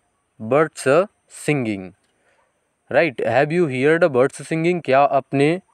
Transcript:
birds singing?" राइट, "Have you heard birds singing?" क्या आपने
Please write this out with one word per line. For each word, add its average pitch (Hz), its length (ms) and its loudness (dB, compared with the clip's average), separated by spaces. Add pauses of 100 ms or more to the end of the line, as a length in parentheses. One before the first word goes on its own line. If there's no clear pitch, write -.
(420)
birds 147 640 0 (420)
singing?" 107 420 -4 (1000)
राइट, 139 300 0
"Have 135 300 0
you 170 160 0
heard 143 360 0 (120)
birds 131 260 0
singing?" 165 440 -4
क्या 131 140 2
आपने 143 640 0 (120)